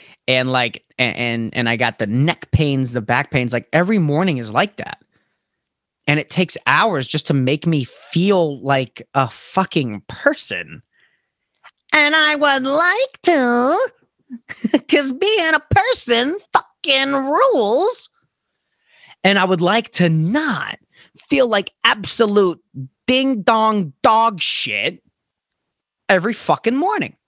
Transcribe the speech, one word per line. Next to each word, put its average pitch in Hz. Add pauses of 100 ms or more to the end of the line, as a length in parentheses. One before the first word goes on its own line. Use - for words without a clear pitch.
(260)
And, 127
like, 123 (160)
a-, 131
and, 117
and 120
I 117
got 117
the 110
neck 135
pains, 135
the 120
back 123
pains. 123
Like, 120
every 185
morning 156
is 113
like 170
that. - (1040)
And 147
it -
takes - (100)
hours 151
just -
to 156
make 139
me 151
feel 170
like 135
a 135
fucking 135
person. - (1080)
And 302
I 302
would 269
like 359
to, 277 (400)
<laughs> -
'cause 277
being 339
a -
person 349 (140)
fucking 269
rules. 294 (1160)
And 196
I 185
would 185
like 208
to 175
not 185 (400)
feel 262
like 208 (100)
absolute 208 (440)
ding 262
dong 214 (100)
dog 226
shit 110 (1040)
every 196
fucking 220
morning. 349 (100)